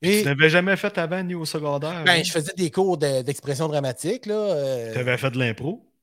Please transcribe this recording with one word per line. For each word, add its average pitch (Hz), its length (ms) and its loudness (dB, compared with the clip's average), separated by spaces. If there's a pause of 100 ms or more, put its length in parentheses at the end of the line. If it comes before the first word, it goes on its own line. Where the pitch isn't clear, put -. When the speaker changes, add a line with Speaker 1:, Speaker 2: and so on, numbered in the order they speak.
Speaker 1:
Puis 180 100 2
tu 208 80 6
Speaker 2:
Et 214 40 2
Speaker 1:
n'avais 151 260 6
jamais 180 280 4
fait 202 200 -4
avant, 175 260 0
ni 180 120 -4
au 165 100 -6
secondaire, 151 600 -4
Speaker 2:
Ben, 170 140 6
Speaker 1:
hein ? - 40 2
Speaker 2:
je 175 80 -4
faisais 165 240 -2
des 175 160 -2
cours 190 260 2
de, 139 240 0
d'expression 143 460 -4
dramatique, 147 580 -4
là, 208 100 -4
euh, 135 580 -2
Speaker 1:
T'avais 123 240 0
fait 135 140 -2
de 123 80 -6
l'impro ? 127 460 -4 (180)